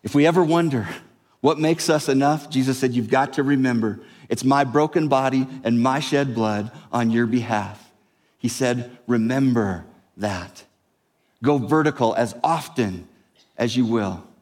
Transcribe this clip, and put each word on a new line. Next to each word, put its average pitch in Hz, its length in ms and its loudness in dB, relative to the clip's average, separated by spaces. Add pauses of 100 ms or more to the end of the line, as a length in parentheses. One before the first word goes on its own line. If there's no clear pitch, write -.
If 107 120 -6
we 143 100 6
ever 170 180 4
wonder 151 440 0 (540)
what 147 180 2
makes 160 300 0
us 151 200 2
enough, 143 400 0
Jesus 131 280 -2
said, 127 160 0
"You've 113 160 -2
got 135 240 0
to 147 100 -2
remember, 123 560 0 (300)
it's - 140 -4
my 139 200 4
broken 151 440 0
body 131 400 2 (160)
and 117 180 2
my 131 180 0
shed 139 340 -2
blood 107 380 -2 (200)
on 117 200 0
your 117 140 2
behalf." 107 680 -4 (460)
He 120 100 -4
said, 123 500 -2 (100)
"Remember 117 760 0 (320)
that." 95 460 -8 (800)
Go 143 140 2
vertical 139 580 0
as 226 280 -2
often 120 640 -4 (500)
as 117 180 -2
you 123 100 2
will. 101 380 -2 (180)